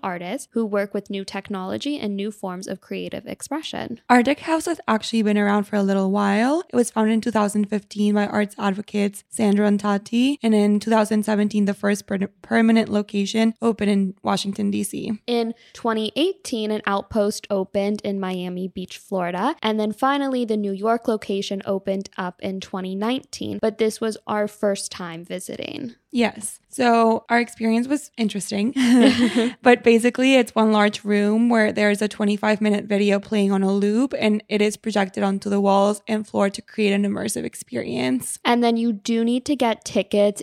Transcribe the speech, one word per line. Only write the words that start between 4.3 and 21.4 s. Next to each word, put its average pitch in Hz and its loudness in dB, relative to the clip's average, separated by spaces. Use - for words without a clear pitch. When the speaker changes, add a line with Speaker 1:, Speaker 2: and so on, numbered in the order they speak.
Speaker 2:
House 320 -2
has 339 -6
actually 220 0
been 208 2
around 208 2
for 208 -4
a 202 2
little 196 0
while. 208 2
It - -6
was 240 2
founded 220 2
in 220 2
two 240 -4
thousand 208 0
fifteen 208 0
by 208 2
arts 208 -2
advocates 202 -2
Sandra 208 2
and 208 4
Tati, 214 0
and 220 2
in 208 4
two 220 -2
thousand 214 2
seventeen, 208 0
the 196 0
first 202 -2
per-, 196 -2
permanent 226 2
location 208 0
opened 214 0
in 196 0
Washington, 202 -2
D 208 -2
C. - -8
Speaker 1:
In 233 -2
twenty 220 -2
eighteen, 254 -2
an 214 -2
outpost 202 -2
opened 202 -2
in 196 -6
Miami 185 -6
Beach, - -12
Florida, 185 -4
and 220 -2
then 214 -2
finally 269 0
the 214 0
New 202 -2
York 226 -2
location 202 -4